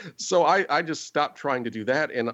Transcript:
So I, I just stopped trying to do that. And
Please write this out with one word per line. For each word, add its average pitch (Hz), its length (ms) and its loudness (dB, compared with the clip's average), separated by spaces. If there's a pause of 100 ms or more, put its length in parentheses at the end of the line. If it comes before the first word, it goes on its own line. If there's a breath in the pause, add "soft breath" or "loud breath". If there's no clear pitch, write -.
(180 loud breath)
So 175 280 2
I, 185 240 4
I 151 120 2
just 160 240 -6
stopped - 320 -2
trying 131 280 -2
to 117 40 -4
do 110 160 -6
that. 139 260 0
And 117 220 -2